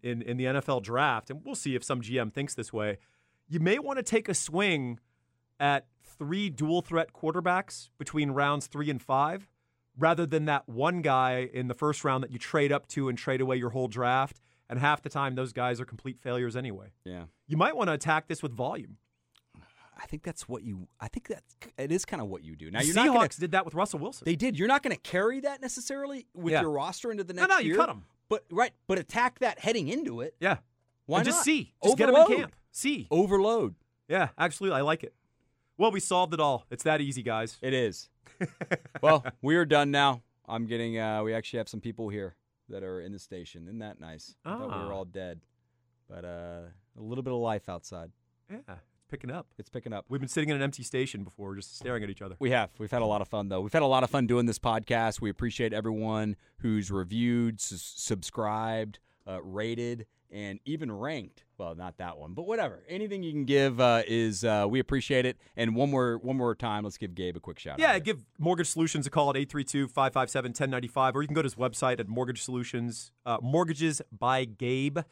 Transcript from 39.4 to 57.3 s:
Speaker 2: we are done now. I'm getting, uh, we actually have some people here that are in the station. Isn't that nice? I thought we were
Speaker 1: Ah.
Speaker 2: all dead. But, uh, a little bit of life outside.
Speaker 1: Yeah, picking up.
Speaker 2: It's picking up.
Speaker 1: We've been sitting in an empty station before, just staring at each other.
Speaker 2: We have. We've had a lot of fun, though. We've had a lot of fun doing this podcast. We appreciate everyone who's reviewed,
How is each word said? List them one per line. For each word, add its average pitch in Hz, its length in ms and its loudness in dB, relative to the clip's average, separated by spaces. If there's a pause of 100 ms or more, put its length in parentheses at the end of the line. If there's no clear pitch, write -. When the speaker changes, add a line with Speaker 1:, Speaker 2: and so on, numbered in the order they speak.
Speaker 2:
we 147 160 4
are 170 80 6
done 147 260 4
now. 139 320 2 (240)
I'm 113 200 -4
getting, 117 300 -2
uh, 110 260 -2
we 110 100 -2
actually 113 240 -6
have 110 120 -4
some 110 120 -10
people 113 280 -6
here 98 260 -6 (340)
that 98 140 -10
are 92 180 -6
in 92 100 -12
the 101 80 -12
station. 87 480 -16
Isn't 113 120 -12
that 107 200 -12
nice? 80 360 -18 (100)
I 160 120 -10
thought 247 40 -12
we 269 60 -10 (180)
were - 80 -8
Speaker 1:
Ah. - 20 -6
Speaker 2:
all 95 100 -8
dead. 90 360 -12 (680)
But, 90 160 -14
uh, 87 360 -12 (360)
a 110 40 -18
little 120 220 -8
bit 127 100 -4
of 123 60 -2
life 110 300 -2
outside. 87 420 -12 (380)
Speaker 1:
Yeah, 214 100 -16 (560)
picking 127 160 -12
up. 175 160 -12 (100)
Speaker 2:
It's - 120 -16
picking 117 240 -10
up. 98 160 -8
Speaker 1:
We've 135 100 -4
been 135 80 -4
sitting 151 220 0
in 151 80 2
an 139 40 0
empty 139 220 -4
station 127 400 -2
before, 98 320 -12
just - 220 -14
staring 120 260 -6
at 101 60 -6
each 98 120 -12
other. 92 180 -12
Speaker 2:
We 131 120 2
have. 113 260 2
We've 110 140 -8
had 123 100 0
a 113 40 2
lot 104 160 2
of 95 80 -4
fun, 104 200 -2
though. 95 120 -2
We've 104 100 -4
had 160 100 4
a 143 60 4
lot 131 160 6
of 123 60 0
fun 135 180 2
doing 120 180 4
this 113 140 0
podcast. 113 600 0
We 110 80 -2
appreciate 113 440 -2
everyone 107 600 0 (240)
who's 107 320 0
reviewed, 113 680 0